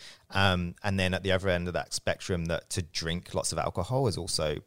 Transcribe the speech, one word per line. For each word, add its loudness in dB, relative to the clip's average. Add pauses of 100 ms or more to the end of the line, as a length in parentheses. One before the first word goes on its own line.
(300)
Um, 2
and 0
then 2
at -4
the 2
other 2
end 2
of -4
that -4
spectrum, -2
that -4
to -2
drink -6
lots -2
of -2
alcohol 0
is 0
also -2